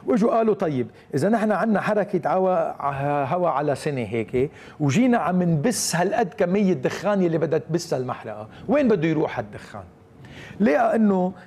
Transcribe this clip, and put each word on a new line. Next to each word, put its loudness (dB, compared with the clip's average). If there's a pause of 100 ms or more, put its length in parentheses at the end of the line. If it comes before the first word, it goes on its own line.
وإجوا 2
قالوا: 4
"طيب، -2 (260)
إذا 2
نحن 2
عنا 2
حركة 0
هواء، 0 (500)
هواء 0
على 0
سنة -4
هيك، -2 (280)
وجينا 4
عم 0
نبث 0
هالقد 0
كمية 2
دخان -2
يلي 2
بدها 0
تبثها -4
المحرقة، -8 (200)
وين 2
بده 2
يروح 0
هالدخان؟" -10 (760)
لقى 4
إنه 2 (140)